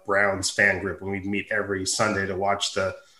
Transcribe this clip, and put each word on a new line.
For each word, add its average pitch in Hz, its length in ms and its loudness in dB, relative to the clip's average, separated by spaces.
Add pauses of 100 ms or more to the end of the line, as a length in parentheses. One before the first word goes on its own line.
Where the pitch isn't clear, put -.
Browns 98 440 2
fan 98 320 4
group, 95 200 -4
and 95 100 -6
we'd 98 140 -4
meet 101 260 -2
every 98 340 -2
Sunday 98 400 0
to 95 100 -2
watch 98 380 0
the, 95 220 -2 (240)